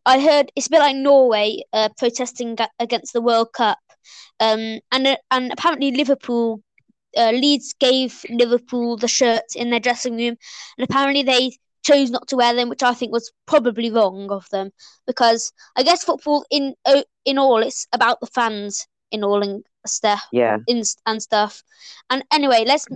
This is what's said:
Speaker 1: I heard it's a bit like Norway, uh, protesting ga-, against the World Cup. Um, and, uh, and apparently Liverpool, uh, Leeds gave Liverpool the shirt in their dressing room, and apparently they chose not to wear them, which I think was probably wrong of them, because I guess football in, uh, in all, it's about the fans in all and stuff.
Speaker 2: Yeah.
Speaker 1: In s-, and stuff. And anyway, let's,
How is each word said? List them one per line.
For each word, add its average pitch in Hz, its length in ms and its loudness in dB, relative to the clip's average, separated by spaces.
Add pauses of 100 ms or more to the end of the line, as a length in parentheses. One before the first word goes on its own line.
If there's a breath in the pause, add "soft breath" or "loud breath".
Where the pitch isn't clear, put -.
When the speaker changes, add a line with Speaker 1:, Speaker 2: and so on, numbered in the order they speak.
Speaker 1:
I 262 160 4
heard 294 340 4
it's - 120 -6
a - 40 -6
bit 311 100 6
like 277 160 2
Norway, 247 640 4 (100)
uh, 214 240 2
protesting 240 600 -4
ga-, 226 220 -4
against 240 360 -4
the 240 80 -2
World 226 320 0
Cup. 220 240 0 (600 loud breath)
Um, 220 400 -2 (120)
and, 262 140 0
uh, 269 100 2 (140)
and 254 220 -2
apparently 285 380 -2
Liverpool, 240 720 -2 (540)
uh, 226 140 2
Leeds 262 420 0
gave 262 560 0
Liverpool 240 680 -2
the 233 100 -4
shirt 233 480 0
in 240 140 -4
their 233 100 0
dressing 240 360 -4
room, 240 200 -4 (400 loud breath)
and 247 80 -4
apparently 277 380 0
they 254 340 0 (260)
chose 277 280 4
not 240 160 -6
to 269 100 -4
wear 240 160 2
them, 240 160 -2
which - 140 -8
I 247 120 2
think 226 180 -6
was 226 180 -6 (160)
probably 233 460 0
wrong 196 400 0
of 196 180 -10
them, 196 220 -6 (340 soft breath)
because 233 460 0 (240 soft breath)
I 254 80 0
guess 339 180 2
football 294 480 -2
in, 277 240 -2 (100)
uh, 277 200 4 (200)
in 269 140 -2
all, 262 240 2
it's - 300 -6
about 233 260 0
the 240 80 -12
fans 208 640 -6 (240)
in 214 100 -6
all 202 180 0
and 202 240 -6 (220)
stuff. 208 460 -2
Speaker 2:
Yeah. 120 340 0
Speaker 1:
In 240 120 -2
s-, - 180 -6 (100)
and 220 160 -6
stuff. 208 400 -2 (480 loud breath)
And 262 220 -4
anyway, 262 340 2
let's, 285 300 0